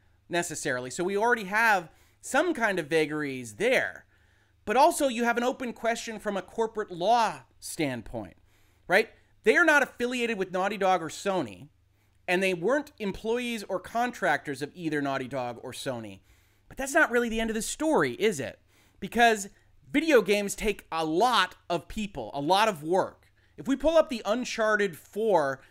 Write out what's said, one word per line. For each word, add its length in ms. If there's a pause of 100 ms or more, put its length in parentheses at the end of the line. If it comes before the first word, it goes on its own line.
(280)
necessarily. 640
So 140
we 140
already 280
have 440 (300)
some 340
kind 260
of 80
vagaries 680
there. 500 (600)
But 120
also 300
you 160
have 140
an 60
open 280
question 480
from 160
a 60
corporate 500
law 500 (180)
standpoint, 760 (500)
right? 220 (340)
They 120
are 100
not 180
affiliated 540
with 140
Naughty 260
Dog 240
or 80
Sony, 600 (580)
and 140
they 120
weren't 440
employees 680
or 160
contractors 840
of 120
either 280
Naughty 260
Dog 340
or 120
Sony. 480 (460)
But 80
that's 180
not 180
really 180
the 100
end 100
of 40
the 80
story, 520
is 280
it? 180 (400)
Because 480 (420)
video 320
games 320
take 380
a 140
lot 500 (140)
of 180
people, 460
a 80
lot 260
of 160
work. 460 (260)
If 120
we 100
pull 200
up 120
the 160
Uncharted 720
four 720